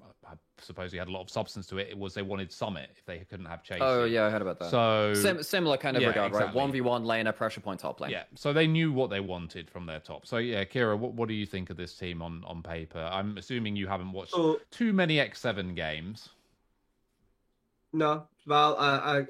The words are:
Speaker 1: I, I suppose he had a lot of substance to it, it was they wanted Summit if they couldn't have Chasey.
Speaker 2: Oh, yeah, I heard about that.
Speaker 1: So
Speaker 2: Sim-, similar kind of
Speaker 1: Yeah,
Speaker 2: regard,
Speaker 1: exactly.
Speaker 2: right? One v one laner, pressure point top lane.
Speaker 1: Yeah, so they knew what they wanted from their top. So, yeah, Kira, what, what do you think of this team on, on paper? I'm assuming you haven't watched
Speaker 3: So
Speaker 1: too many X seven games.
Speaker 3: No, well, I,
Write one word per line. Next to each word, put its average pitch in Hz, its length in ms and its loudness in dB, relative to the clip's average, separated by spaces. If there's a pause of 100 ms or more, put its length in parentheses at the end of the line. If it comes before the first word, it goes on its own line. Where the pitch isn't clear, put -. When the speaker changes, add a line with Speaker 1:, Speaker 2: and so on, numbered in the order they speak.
Speaker 1:
I, - 280 -20
I - 20 -16 (260)
suppose 90 320 -10
he 90 60 -8
had 87 100 -4
a 92 40 -8
lot 92 100 -6
of 95 80 -14
substance 101 380 -6
to 95 100 -8
it, 98 120 -4
it 98 80 -12
was 98 160 -8
they 104 80 -6
wanted 98 300 -6
Summit 95 440 -6
if - 100 -20
they 87 140 -10 (100)
couldn't 92 160 -12
have 85 180 -12
Chasey. 92 160 -8
Speaker 2:
Oh, 127 260 4
yeah, 113 200 4
I 107 40 4
heard 107 120 0
about 92 180 -4
that. 87 100 -4
Speaker 1:
So 110 440 4
Speaker 2:
Sim-, 151 300 2
similar 160 340 2
kind 135 180 0
of 123 60 4
Speaker 1:
Yeah, 120 80 6
Speaker 2:
regard, 101 220 2
Speaker 1:
exactly. 104 160 2
Speaker 2:
right? 80 80 -4
One 139 160 2
v 131 100 0
one 120 220 2
laner, 113 320 2
pressure 110 260 -4
point 95 180 -6
top - 220 -6
lane. 71 100 -4
Speaker 1:
Yeah, 92 120 -6 (120)
so 147 160 -2
they 160 160 6
knew 160 240 4
what 131 180 2
they 98 100 -2
wanted 87 500 -8
from 90 160 -12
their 78 140 -8
top. - 280 -14
So, 123 100 -2
yeah, 113 260 0
Kira, 110 340 2
what, 120 160 -2
what 117 140 -2
do 110 80 -2
you 104 100 -2
think 92 240 -6
of 87 80 -10
this 87 180 -10
team 87 260 -8
on, 85 240 -8
on 85 160 -10
paper? 82 500 -8
I'm 101 260 -2
assuming 107 380 -4
you 98 120 -2
haven't 95 240 -4
watched 92 200 -8
Speaker 3:
So 160 280 4 (120)
Speaker 1:
too 226 220 0
many 165 260 4
X 117 200 -2
seven 95 360 -2
games. 82 540 -6 (1600)
Speaker 3:
No, 156 340 2 (180)
well, 147 320 6
I, 139 200 4 (320)